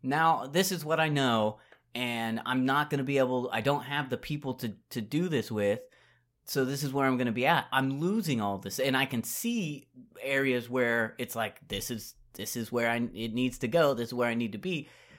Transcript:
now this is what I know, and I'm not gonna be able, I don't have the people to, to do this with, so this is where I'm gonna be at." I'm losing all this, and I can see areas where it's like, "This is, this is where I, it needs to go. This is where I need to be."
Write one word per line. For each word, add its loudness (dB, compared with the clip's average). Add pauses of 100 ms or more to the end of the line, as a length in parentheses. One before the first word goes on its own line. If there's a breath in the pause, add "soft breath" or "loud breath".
now 2
this 2
is -4
what 2
I 4
know, 2 (360 soft breath)
and -2
I'm 0
not 2
gonna 0
be 0
able, 2
I 0
don't 0
have -4
the -2
people -6
to, -6 (180)
to -4
do 0
this -2
with, 2 (680 soft breath)
so 0
this -2
is -2
where 2
I'm 4
gonna 0
be 0
at." 4
I'm 0
losing 0
all 0
this, -8
and 0
I 2
can -4
see -4 (320)
areas 0
where 2
it's -6
like, -4
"This -4
is, -10 (180)
this -8
is -4
where 2
I, 2 (180)
it -6
needs 0
to -2
go. 4
This -2
is -8
where 2
I 0
need -2
to -8
be." -6 (320 soft breath)